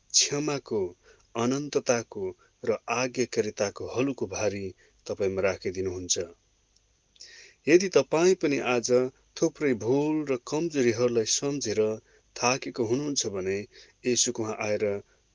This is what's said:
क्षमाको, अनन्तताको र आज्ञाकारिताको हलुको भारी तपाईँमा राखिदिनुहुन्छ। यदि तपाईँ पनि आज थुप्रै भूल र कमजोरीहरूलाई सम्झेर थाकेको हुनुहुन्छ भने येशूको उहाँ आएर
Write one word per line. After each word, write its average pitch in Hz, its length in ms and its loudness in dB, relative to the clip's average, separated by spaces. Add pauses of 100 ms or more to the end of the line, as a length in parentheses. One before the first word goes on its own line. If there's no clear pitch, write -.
(140)
क्षमाको, 135 840 -2 (380)
अनन्तताको 120 1000 -2 (280)
र 113 120 0 (120)
आज्ञाकारिताको 113 1000 -2
हलुको 127 400 -2
भारी 98 460 -4 (340)
तपाईँमा 95 340 -2
राखिदिनुहुन्छ। 92 760 -2 (1500)
यदि 180 220 6
तपाईँ 165 460 4
पनि 143 240 0
आज 120 320 0 (460)
थुप्रै 151 360 2
भूल 143 520 0
र 135 120 0 (100)
कमजोरीहरूलाई 123 760 2
सम्झेर 110 760 -2 (340)
थाकेको 127 500 0
हुनुहुन्छ 139 420 -2
भने 98 320 -2 (460)
येशूको 120 380 0
उहाँ 107 160 -4
आएर 104 440 0 (320)